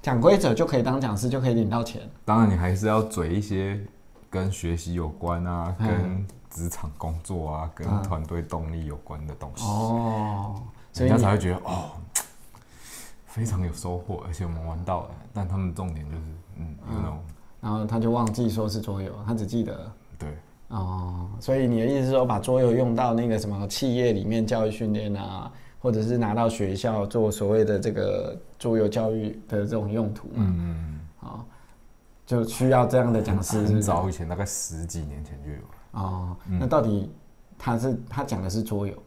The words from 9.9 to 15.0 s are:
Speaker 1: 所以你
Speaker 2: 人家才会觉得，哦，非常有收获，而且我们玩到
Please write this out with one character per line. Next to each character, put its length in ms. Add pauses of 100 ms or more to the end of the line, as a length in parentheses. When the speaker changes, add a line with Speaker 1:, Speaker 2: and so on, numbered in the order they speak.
Speaker 1:
所 120
以 40
你 40
Speaker 2:
人 60
家 60
才 80
会 60
觉 100
得， 60 (100)
哦， 240 (1400)
非 200
常 200
有 80
收 240
获， 280
而 80
且 120
我 40
们 160
玩 200
到 160